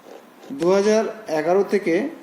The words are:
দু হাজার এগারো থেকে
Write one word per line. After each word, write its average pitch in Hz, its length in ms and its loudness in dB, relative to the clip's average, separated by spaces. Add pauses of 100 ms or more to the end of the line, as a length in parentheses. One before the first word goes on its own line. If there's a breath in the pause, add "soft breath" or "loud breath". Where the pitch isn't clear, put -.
(500)
দু 143 200 -4
হাজার 214 340 4 (240)
এগারো 160 360 2
থেকে 190 300 0 (280)